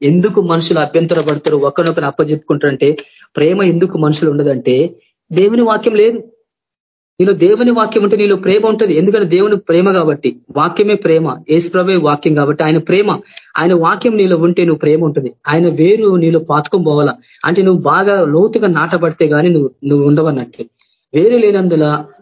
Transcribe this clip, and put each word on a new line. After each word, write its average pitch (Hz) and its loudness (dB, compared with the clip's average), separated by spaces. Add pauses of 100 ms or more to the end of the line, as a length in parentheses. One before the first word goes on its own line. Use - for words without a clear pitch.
ఎందుకు 180 2
మనుషులు 165 -2
అభ్యంతరపడతారు, 156 -2
ఒకరినొకరు 165 -2
అప్పచెప్పుకుంటారంటే, 147 -2 (400)
ప్రేమ 175 0
ఎందుకు 175 0
మనుషులు 151 0
ఉండదంటే 139 0 (360)
దేవుని 208 2
వాక్యం 220 0
లేదు. 220 2 (960)
నీలో 196 2
దేవుని 214 2
వాక్యం 220 0
ఉంటే 208 0
నీలో 202 0
ప్రేమ 196 0
ఉంటది. 214 0
ఎందుకంటే 196 0
దేవుని 190 0
ప్రేమ 185 0
కాబట్టి, 151 -2 (160)
వాక్యమే 175 0
ప్రేమ, 160 0 (140)
యేసు 170 0
ప్రభువే 185 0
వాక్యం 156 0
కాబట్టి 147 0
ఆయన 160 0
ప్రేమ, 202 -2 (380)
ఆయన 175 0
వాక్యం 202 0
నీలో 185 2
ఉంటే 175 0
నువ్వు 156 0
ప్రేమ 160 0
ఉంటది. 147 -4 (140)
ఆయన 170 0
వేరు 185 2
నీలో 165 2
పాతుకొని 156 -2
పోవాలా. 147 0 (280)
అంటే 175 0
నువ్వు 185 2
బాగా 185 0
లోతుగా 208 0
నాటబడితే 165 -2
గానీ 147 2
నువ్వు, 147 0 (140)
నువ్వు 143 2
ఉండవన్నట్టు. 147 -2 (500)
వేరు 214 2
లేనందున 170 0 (180)